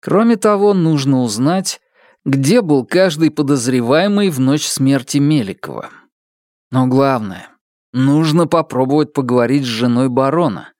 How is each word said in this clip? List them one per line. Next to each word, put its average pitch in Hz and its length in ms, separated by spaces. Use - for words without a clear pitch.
Кроме 226 360
того, 208 380
нужно 143 480
узнать, 135 580
где 139 360
был 147 260
каждый 160 440
подозреваемый 147 1000
в 139 80
ночь 135 280
смерти 135 520
Меликова. 117 720
Но 127 160
главное, 127 640
нужно 151 540
попробовать 147 680
поговорить 123 520
с - 20
женой 120 420
барона. 131 720